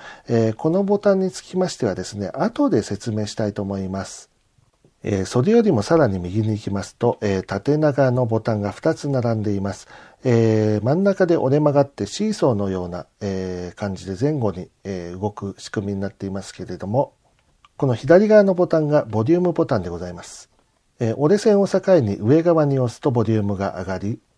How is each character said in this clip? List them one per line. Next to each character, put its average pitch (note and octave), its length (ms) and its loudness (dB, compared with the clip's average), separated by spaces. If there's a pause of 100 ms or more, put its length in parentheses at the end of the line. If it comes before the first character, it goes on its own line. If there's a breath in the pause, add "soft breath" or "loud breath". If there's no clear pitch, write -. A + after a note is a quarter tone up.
(280 loud breath)
え A2+ 240 2
ー、 - 20 -10
こ D#3 160 -2
の F#3 140 0
ボ G3+ 160 0
タ G3+ 160 2
ン F#3+ 60 0
に F#3 100 -2
つ - 100 -16
き - 160 -10
ま F#3 120 0
し - 60 -10
て B2+ 120 -2
は F#2 80 -2
で F2+ 80 -6
す - 100 -10
ね、 G2+ 220 -8
後 A#3 340 0
で B2 140 2
説 - 280 -6
明 G#2+ 140 -4
し - 80 -10
た A2 140 -2
い G#2 60 -4
と G#2 100 -6
思 G2 160 -4
い F#2+ 100 -6
ま G2 160 -6
す。 - 240 -18 (720)
え G2 220 -2
ー、 - 20 -4
そ D3+ 160 0
れ F#3+ 120 2
よ A#3 100 6
り G#3 80 2
も A2+ 100 2
さ E3 160 2
ら D#3 80 4
に G2 140 0
右 F2+ 220 -2
に A2 80 -2
行 G#2 120 -2
き - 80 -8
ま G2 140 -4
す - 140 -16
と、 A#2+ 240 0
え G2 180 0
ー、 F#2 40 -4
縦 A#2+ 340 -2
長 C#3+ 340 2
の B2 160 0
ボ A2 140 0
タ A#2 120 -2
ン G#2 80 -2
が G2+ 80 -4
二 - 240 -2
つ D3 160 -6
並 B2 220 0
ん A2 100 -2
で G#2 140 -2
い G2 60 -4
ま G2 120 -4
す。 - 140 -18 (360 loud breath)
え A2 560 4
ー、 G#2 60 -4
真 C3+ 100 2
ん F#3+ 80 0
中 F#3+ 220 2
で E3+ 100 2
折 C3+ 200 2
れ D3 40 4
曲 C#3+ 240 4
が C3+ 60 -2
っ - 20 -20
て - 140 -6
シ G#3 240 -4
ー G#3+ 40 -2
ソ D#3 180 2
ー - 20 0
の G2+ 160 -2
よ F#2 160 -2
う F2 40 -8
な、 F2 180 -10 (140)
え F#2 520 -6
ー、 - 20 -20
感 G2+ 200 -6
じ F2 100 -14
で F#2+ 140 -6
前 C#3+ 140 0
後 A#2+ 180 0
に、 F2+ 180 -12 (140)
え F2+ 320 -8
ー、 F#2 40 -12
動 G2+ 120 -4
く G2 260 -10
仕 - 140 -18
組 G2+ 160 -4
み G2+ 80 -4
に F#2+ 40 -6
な G2 100 -4
っ - 40 -12
て - 140 -10
い - 20 -8
ま G2 140 -8
す - 100 -18
け - 100 -16
れ F#2 140 -12
ど F2+ 80 -12
も、 A2+ 280 -2 (640)
こ C#3+ 120 -2
の B2 80 0
左 E3+ 320 6
側 G#3+ 160 8
の G3 100 2
ボ F3 140 2
タ D#3+ 140 2
ン D3+ 60 0
が D3 180 2
ボ A2 180 0
リ C#3 100 2
ュ F3 40 4
ー F3+ 40 0
ム F3+ 120 0
ボ D#3+ 120 0
タ A#2 140 0
ン - 20 -2
で F2 80 -8
ご E2+ 80 -6
ざ F2+ 100 -8
い F2 60 -10
ま F2 80 -14
す。 - 260 -20 (540)
え A2+ 120 0
ー、 A2 40 -6
折 D3+ 180 4
れ - 20 4
線 G3+ 240 4
を F#3+ 60 2
境 F#3+ 120 0 (220)
に G2+ 160 0
上 C#3 260 4
側 D#3+ 220 4
に C#3 120 2
押 B2 160 0
す - 60 -20
と D3+ 100 -2
ボ A#2+ 140 2
リ A2 120 0
ュ G#2+ 40 2
ー G#2 40 0
ム G2+ 120 -2
が G2 240 -4
上 F#2 60 -8
が F#2+ 140 -4
り、 G2+ 200 -6 (180)